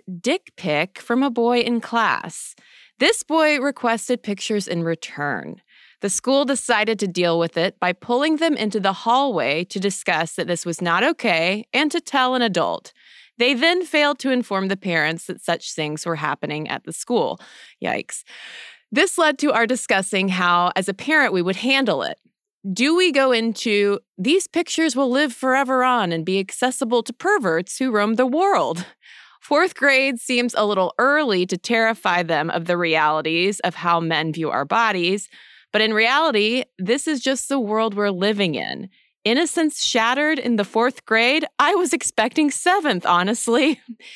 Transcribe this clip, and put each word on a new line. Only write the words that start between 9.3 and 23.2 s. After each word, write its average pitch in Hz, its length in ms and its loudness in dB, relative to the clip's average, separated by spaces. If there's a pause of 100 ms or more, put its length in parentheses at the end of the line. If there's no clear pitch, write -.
to - 140 -8
discuss 175 560 -2
that 165 120 -4
this 175 180 -4
was 170 160 -6
not 175 220 0
okay 202 680 0
and 294 180 2
to 339 100 -2
tell 254 340 0
an 254 60 0
adult. 170 500 -2 (460)
They 247 160 2
then 330 320 0
failed 294 340 0
to 262 120 -2
inform 202 360 -2
the 196 100 -2
parents 165 500 -2
that - 140 -10
such - 320 -4
things 151 320 -6
were 165 120 -4
happening 151 500 -6
at - 160 -6
the 160 100 -14
school." - 460 -2 (440)
Yikes. - 400 -6 (680)
"This 311 260 2
led 302 220 2
to 294 140 2
our 233 140 2
discussing 196 600 0
how, 180 460 2
as 190 140 -2
a 196 40 -2
parent, 269 400 0
we 180 80 0
would 185 160 -2
handle 240 460 0
it. - 140 -6 (560)
Do 277 220 2
we 370 180 4
go 262 180 4